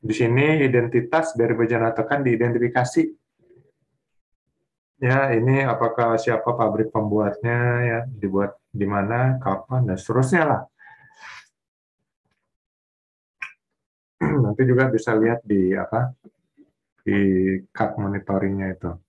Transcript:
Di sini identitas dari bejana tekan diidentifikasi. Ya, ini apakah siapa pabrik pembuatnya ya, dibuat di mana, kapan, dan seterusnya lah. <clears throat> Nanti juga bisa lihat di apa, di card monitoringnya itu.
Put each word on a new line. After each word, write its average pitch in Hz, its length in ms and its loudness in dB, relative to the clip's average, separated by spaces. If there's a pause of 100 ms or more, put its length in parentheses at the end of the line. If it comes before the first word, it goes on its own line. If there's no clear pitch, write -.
Di 107 80 -4
sini 135 560 2
identitas 123 640 0
dari 117 240 0
bejana 113 400 0
tekan 131 320 -2
diidentifikasi. 120 760 0 (2000)
Ya, 135 320 2
ini 131 320 4
apakah 117 560 0
siapa 120 380 -2
pabrik 110 340 0
pembuatnya 107 680 -2 (280)
ya, 117 120 -2 (120)
dibuat 101 560 -2
di 101 160 -4
mana, 113 560 0
kapan, 113 480 -2
dan 92 80 -2
seterusnya 127 480 0
lah. 139 180 0 (3500)
<clears throat> 151 240 2
Nanti 104 240 0
juga 123 240 4
bisa 113 240 0
lihat 117 320 2
di 95 240 2
apa, 113 400 -2 (920)
di 101 160 0 (520)
card - 280 -2
monitoringnya 98 760 -4
itu. 90 160 -8 (180)